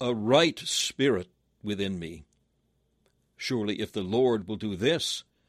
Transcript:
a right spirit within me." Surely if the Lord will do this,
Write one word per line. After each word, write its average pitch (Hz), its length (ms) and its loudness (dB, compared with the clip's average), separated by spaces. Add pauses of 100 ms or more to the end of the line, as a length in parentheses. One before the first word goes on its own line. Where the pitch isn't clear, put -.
a 123 140 0
right 131 440 4
spirit - 720 0 (340)
within 98 360 -2
me." 82 260 -10 (1120)
Surely 107 440 -2
if 104 120 -4
the 104 100 -4
Lord 110 440 2
will 107 100 -4
do 104 200 -6
this, 143 480 -2 (240)